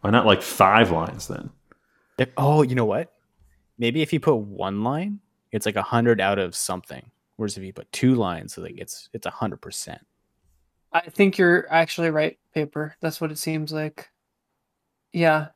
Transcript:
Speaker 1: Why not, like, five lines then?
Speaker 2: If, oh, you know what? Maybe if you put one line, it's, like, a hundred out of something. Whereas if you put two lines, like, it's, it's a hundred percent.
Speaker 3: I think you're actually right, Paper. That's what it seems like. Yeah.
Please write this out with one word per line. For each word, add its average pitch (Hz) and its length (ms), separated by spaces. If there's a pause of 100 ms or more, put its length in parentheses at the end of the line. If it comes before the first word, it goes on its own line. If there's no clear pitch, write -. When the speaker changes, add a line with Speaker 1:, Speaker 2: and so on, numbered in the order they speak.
Speaker 1:
Why 104 100
not, 113 160
like, 98 160
five 101 500
lines 82 340
then? - 240 (680)
Speaker 2:
If, 131 180
oh, 147 260
you 127 140
know 120 80
what? 110 280 (640)
Maybe 120 240
if 147 100
you 156 80
put 147 160
one 101 480
line, 180 340 (320)
it's, 110 160
like, 107 100
a 98 60
hundred 117 380
out 98 180
of 90 160
something. - 560 (260)
Whereas 104 220
if 95 60
you 95 80
put - 200
two 127 220
lines, 90 440
like, 87 200
it's, - 340
it's 117 140
a - 40
hundred - 300
percent. - 400 (920)
Speaker 3:
I 165 80 (100)
think 196 260
you're 175 340
actually 165 400
right, 156 280 (160)
Paper. 151 460
That's 160 200
what 160 100
it 151 80
seems 156 340
like. 151 360 (1040)
Yeah. 156 440